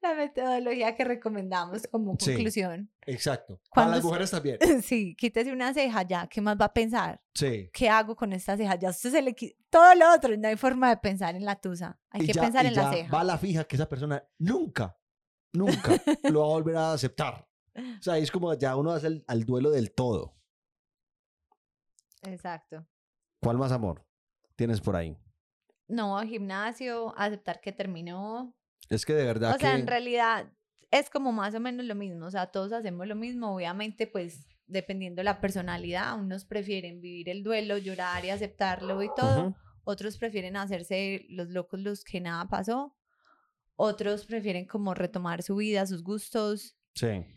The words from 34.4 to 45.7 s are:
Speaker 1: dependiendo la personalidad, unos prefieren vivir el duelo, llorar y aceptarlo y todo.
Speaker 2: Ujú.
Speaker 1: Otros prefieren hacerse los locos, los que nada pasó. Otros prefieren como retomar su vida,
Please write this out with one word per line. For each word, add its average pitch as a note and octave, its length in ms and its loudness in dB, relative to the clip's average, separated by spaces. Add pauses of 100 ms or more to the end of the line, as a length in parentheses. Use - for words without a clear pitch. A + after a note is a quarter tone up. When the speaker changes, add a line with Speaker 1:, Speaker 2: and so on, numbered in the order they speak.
Speaker 1:
dependiendo F#3 560 -6
la G3 180 -2
personalidad, F3+ 800 -4
unos F#3+ 260 -8
prefieren F#3+ 560 -8
vivir F3 280 -12
el F#3+ 140 -8
duelo, G#3+ 360 -2
llorar F3+ 460 -6
y F#3 60 -4
aceptarlo F#3+ 720 -4
y G#3 120 -4
todo. C3+ 340 2
Speaker 2:
Ujú. F#3+ 80 -6 (280)
Speaker 1:
Otros G3+ 340 -6
prefieren G3+ 380 -6
hacerse G3 720 -4
los F3 200 -8
locos, F3+ 320 -6
los G3+ 240 -8
que - 160 -8
nada E3+ 280 -6
pasó. A3+ 480 -4 (800)
Otros G#3 480 -2
prefieren G3+ 420 -6
como G3+ 280 -4
retomar F3+ 480 -4
su G3 140 -4
vida, G#3 300 0